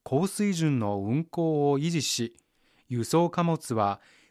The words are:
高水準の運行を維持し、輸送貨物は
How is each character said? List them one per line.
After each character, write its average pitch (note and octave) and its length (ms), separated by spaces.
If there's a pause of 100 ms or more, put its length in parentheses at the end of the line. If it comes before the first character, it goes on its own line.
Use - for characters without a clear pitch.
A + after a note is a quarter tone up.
高 D3+ 240
水 G3+ 280
準 D#3 240
の G#2 200
運 A#2 260
行 D#3 460
を C#3+ 80
維 D#3+ 120
持 E3 120
し、 - 340 (520)
輸 A#2 160
送 E3 260
貨 F3 140
物 D#3+ 300
は G2+ 260 (300)